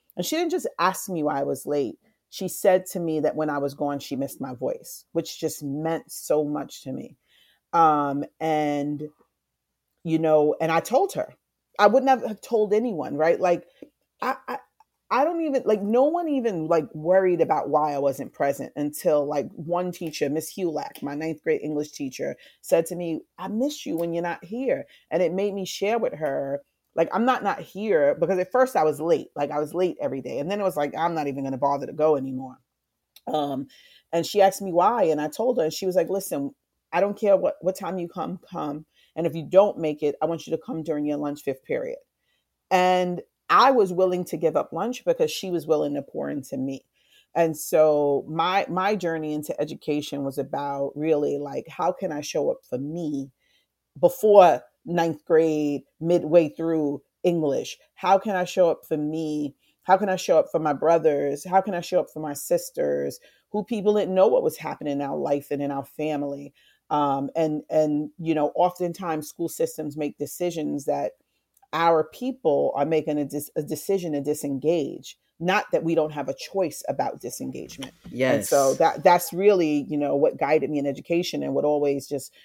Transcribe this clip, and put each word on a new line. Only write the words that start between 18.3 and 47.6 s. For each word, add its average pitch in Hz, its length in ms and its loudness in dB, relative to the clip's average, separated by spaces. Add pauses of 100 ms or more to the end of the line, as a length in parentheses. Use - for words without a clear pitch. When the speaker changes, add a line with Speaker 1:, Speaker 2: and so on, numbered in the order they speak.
Speaker 1:
present 139 440 -2
until, 147 500 0
like, 147 260 -2
one 175 400 -4
teacher, 156 380 -4
Miss 156 260 -4
Hulak, 165 460 -6
my 143 120 -8
ninth 156 280 -6
grade 156 200 0
English 151 280 -4
teacher, 143 460 -8 (260)
said 165 240 2
to 175 100 -8
me, 165 240 -4 (160)
"I 185 120 -10
miss 254 360 -4
you 170 140 -4
when 170 160 -2
you're 170 80 -2
not 175 200 -6
here." 190 440 -4 (240)
And 175 120 0
it 170 120 0
made 196 180 -2
me 190 140 -6
share 214 320 -2
with 190 160 -2
her, 143 480 -4 (320)
like, 165 180 0
I'm 220 140 2
not, 254 160 0
not 185 180 -2
here, 170 580 2
because 170 200 0
at 185 120 -4
first 254 240 2
I 175 80 2
was 151 160 2
late. 156 380 0
Like, 147 140 -2
I 151 80 -4
was 151 160 -4
late 180 260 0
every 135 220 -4
day. 127 160 -8
And 170 120 -4
then 208 100 -4
it 202 40 -2
was 170 140 0
like, 147 180 -2
"I'm 165 180 0
not 156 120 -2
even 139 180 -4
gonna 135 140 -4
bother 143 280 0
to - 60 -10
go 151 240 4
anymore." 131 400 -6 (680)
Um, 143 420 -2 (460)
and 165 100 0
she - 160 0
asked 196 220 4
me 190 100 -6
why, 202 300 4
and 160 180 2
I 151 80 -4
told 226 300 -2
her, 160 60 0
and 160 100 -2
she - 100 -8
was 180 100 -2
like, 180 140 2
"Listen, 160 460 -6 (360)
I 175 120 0
don't 202 160 -2
care 202 180 4
what, 180 240 -2
what 185 160 -4
time 185 220 -6
you 175 100 -6
come, 170 320 -8 (100)
come. 156 360 -8 (280)
And 165 120 -2
if 147 80 -2
you 165 100 -6
don't 190 340 4
make 151 240 -4
it, 147 200 0
I 156 40 0
want 160 200 -6
you 160 100 -2
to 160 60 -14
come 160 200 -8
during 147 220 -4
your 147 140 -2
lunch 143 240 -6
fifth 131 220 -6
period." - 340 -6 (720)
And 180 520 2 (260)
I 226 220 8
was 208 220 4
willing 180 320 2
to - 120 -6
give 156 200 0
up - 160 0
lunch 214 320 -6
because - 260 2
she 190 220 -6
was 156 160 -4
willing 151 260 0
to 143 80 -4
pour - 260 -8
into 139 280 -8
me. 131 280 -6 (480)
And 160 240 2
so 147 720 2